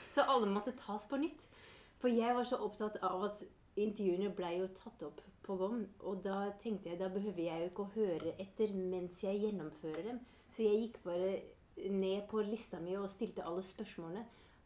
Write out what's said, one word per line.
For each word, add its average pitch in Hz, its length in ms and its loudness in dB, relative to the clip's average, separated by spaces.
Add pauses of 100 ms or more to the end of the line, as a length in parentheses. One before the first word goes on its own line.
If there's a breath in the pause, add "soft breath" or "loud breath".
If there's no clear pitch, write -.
(140 loud breath)
Så 277 140 8
alle 247 200 6
måtte 202 300 2
tas - 280 -6
på 277 120 -2
nytt. - 280 -2 (540 loud breath)
For 247 100 4
jeg 233 260 6
var 247 80 4
så 226 160 2
opptatt 214 420 -2
av 185 220 2
at 202 200 -2 (340)
intervjuene 202 580 2
ble 175 240 -2
jo 190 80 0
tatt 190 360 -14
opp 147 180 -10 (200)
på 196 160 -4
bånd, 214 300 0 (140)
og 190 220 -4
da 196 280 0 (100)
tenkte 202 280 -2
jeg, 175 100 -4
da 190 100 0
behøver 190 360 -2
jeg 165 160 0
jo 175 80 0
ikke 202 180 -4
å 196 80 -12
høre 170 440 2
etter 202 340 0
mens 185 480 -2
jeg 202 200 0
gjennomfører 165 640 -2
dem. 233 160 -4 (300 loud breath)
Så - 140 -2
jeg 214 180 6 (100)
gikk - 120 -16
bare 180 380 0 (480)
ned 196 380 2
på 214 180 0
lista 202 360 -4
mi 175 160 -2
og 196 120 -2
stilte 196 340 -4
alle 170 200 -2
spørsmålene. 190 600 -8 (400 loud breath)